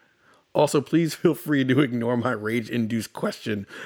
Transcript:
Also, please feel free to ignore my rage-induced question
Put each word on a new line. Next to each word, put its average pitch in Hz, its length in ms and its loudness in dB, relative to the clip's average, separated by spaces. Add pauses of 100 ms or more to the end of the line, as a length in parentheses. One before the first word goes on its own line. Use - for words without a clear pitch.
(540)
Also, 147 280 2
please 160 340 0
feel 165 200 2
free 143 280 0
to 127 160 4
ignore 120 380 0
my 120 140 0
rage-induced 113 840 -2
question 107 520 -6 (200)